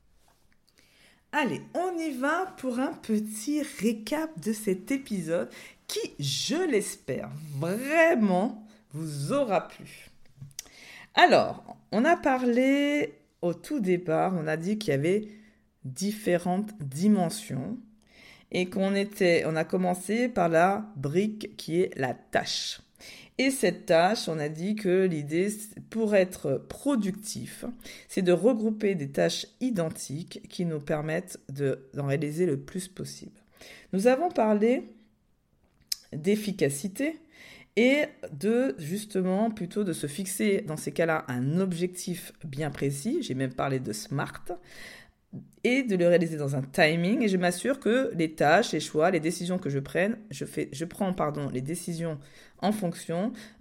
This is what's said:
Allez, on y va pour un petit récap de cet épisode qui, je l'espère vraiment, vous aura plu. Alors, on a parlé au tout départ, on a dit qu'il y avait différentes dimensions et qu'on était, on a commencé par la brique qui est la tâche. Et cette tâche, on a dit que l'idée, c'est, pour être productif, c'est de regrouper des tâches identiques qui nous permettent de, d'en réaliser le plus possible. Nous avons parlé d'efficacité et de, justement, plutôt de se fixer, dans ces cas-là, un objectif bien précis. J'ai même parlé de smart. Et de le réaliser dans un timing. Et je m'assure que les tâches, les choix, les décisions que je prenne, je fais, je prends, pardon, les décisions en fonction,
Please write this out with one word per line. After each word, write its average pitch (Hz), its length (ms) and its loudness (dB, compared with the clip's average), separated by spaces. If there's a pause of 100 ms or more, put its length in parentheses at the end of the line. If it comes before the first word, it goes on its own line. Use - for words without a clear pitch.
(1300)
Allez, 254 300 0 (140)
on 349 220 -2
y 320 140 -4
va 294 360 -2 (100)
pour 247 220 -4
un 302 140 -2
petit 226 680 -2 (180)
récap 240 600 -2
de 208 140 -2
cet 190 380 -4
épisode 196 580 -4 (380)
qui, - 120 -6 (200)
je 240 500 -2
l'espère 185 600 -2 (300)
vraiment, 233 1040 2 (300)
vous 151 380 -4
aura 226 340 0
plu. - 420 -20 (1040)
Alors, 226 640 6 (140)
on 226 140 4
a 339 100 6
parlé 269 1000 2 (280)
au 170 120 0
tout - 260 -6
départ, 175 580 2
on 156 100 -2
a 156 100 0
dit 185 200 -2
qu'il 214 140 0
y 139 40 4
avait 180 320 2 (560)
différentes 180 880 -2 (100)
dimensions 170 960 0 (720)
et 180 180 0
qu'on 190 260 0
était, 196 500 2
on 160 100 0
a 160 100 0
commencé 185 640 0
par 175 200 2
la 190 460 4
brique 175 640 -2
qui 165 240 0
est - 160 0
la 127 160 -2
tâche. - 680 -4 (560)
Et 262 140 4
cette 190 340 0
tâche, 180 440 4
on 160 100 -2
a 147 80 -2
dit 165 280 -4
que 190 300 4
l'idée, 165 440 0
c'est, - 400 -10
pour 220 260 0
être 180 540 2
productif, - 960 -4 (420)
c'est - 140 -2
de 180 100 4
regrouper 214 640 2
des 143 140 -4
tâches 165 380 0 (120)
identiques 170 880 -6
qui - 160 -6
nous 160 160 -2
permettent 156 600 -4 (100)
de, 135 440 -2
d'en 143 140 -4
réaliser 147 380 0
le 143 120 0
plus 185 300 -10
possible. - 540 -14 (500)
Nous 190 160 2
avons 277 220 4
parlé 220 600 2 (1200)
d'efficacité 190 1040 -2 (560)
et 262 280 6 (280)
de, 233 460 0
justement, 190 760 -2
plutôt 208 320 -4
de 185 80 -2
se 156 160 -4
fixer, 196 540 0
dans 151 160 -6
ces - 160 -6
cas-là, 165 340 0
un 135 320 0
objectif 180 720 -4 (140)
bien 147 260 -6
précis. 143 500 -2
J'ai 180 120 -6
même 131 200 -2
parlé 139 260 -2
de 123 120 -6
smart. - 520 -6 (1200)
Et 262 180 4
de 202 140 2
le 175 100 4
réaliser 165 300 4
dans 143 180 -2
un 131 60 0
timing. 170 600 4
Et 220 60 4
je 190 80 4
m'assure 180 460 0
que 240 340 2
les 160 180 0
tâches, 160 380 4
les 160 80 0
choix, 151 320 2
les 170 80 2
décisions 175 380 -2
que 175 120 -4
je 139 100 -2
prenne, 180 380 0 (140)
je 143 140 -8
fais, - 260 -6
je 139 140 -6
prends, 185 260 -2
pardon, 147 380 -2
les 131 100 -4
décisions 160 580 -6 (420)
en 190 120 2
fonction, 180 640 -4 (280)